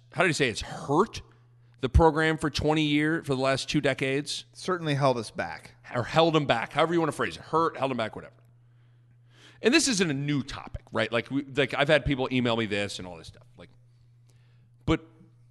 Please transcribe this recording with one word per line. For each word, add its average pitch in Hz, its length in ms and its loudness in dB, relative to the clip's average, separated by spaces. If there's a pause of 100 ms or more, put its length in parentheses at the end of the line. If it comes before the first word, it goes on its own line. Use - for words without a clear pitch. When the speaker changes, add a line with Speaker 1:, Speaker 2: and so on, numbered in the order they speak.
(140)
Speaker 1:
how 156 80 0
did 185 80 4
he 156 40 0
say, 131 160 0
it's 95 120 -6
hurt - 640 -2 (560)
the 127 100 -4
program 160 480 4
for 151 140 -2
twenty 156 320 0
years, 151 420 0
for 139 80 -2
the 131 80 0
last 135 280 0
two 151 120 2
decades? 135 720 -2
Speaker 2:
Certainly 165 420 -4
held 135 220 2
us 110 140 -8
back. 85 420 -8 (220)
Speaker 1:
Or 120 80 -2
held 160 320 4
him 151 100 2
back, 120 280 0
however 160 200 2
you 170 60 2
wanna 156 140 0
phrase 120 240 -4
it. - 40 -18
Hurt, 160 340 -2
held 135 140 -2
him 127 80 -4
back, 110 180 -6
whatever. 78 200 -16 (1300)
And 220 80 4
this 302 160 4
isn't 190 220 2
a 139 60 -2
new 143 260 -2
topic, - 400 -12 (100)
right? 110 200 0
Like, 117 180 -2
we, 139 160 -4 (100)
like, 135 220 0
I've 143 100 2
had 147 160 4
people 131 280 0
email 120 260 2
me 117 80 0
this 101 320 -4
and 92 100 -14
all 87 80 -14
this 82 120 -20
stuff. - 180 -20 (140)
Like, 87 100 -20 (1160)
but 160 180 2 (440)